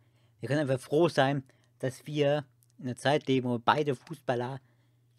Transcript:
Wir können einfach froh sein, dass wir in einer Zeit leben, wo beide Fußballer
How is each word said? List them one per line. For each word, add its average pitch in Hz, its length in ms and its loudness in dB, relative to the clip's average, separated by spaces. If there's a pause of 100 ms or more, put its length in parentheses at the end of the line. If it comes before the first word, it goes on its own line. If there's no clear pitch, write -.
(400)
Wir 117 80 -8
können 143 200 0
einfach 131 120 0
froh 165 280 2
sein, 139 360 0 (340)
dass - 280 -8
wir 147 380 0 (340)
in 156 80 -10
einer 123 100 -6
Zeit 143 320 0
leben, 127 200 2
wo 120 120 0
beide 143 340 2
Fußballer 127 680 -6 (580)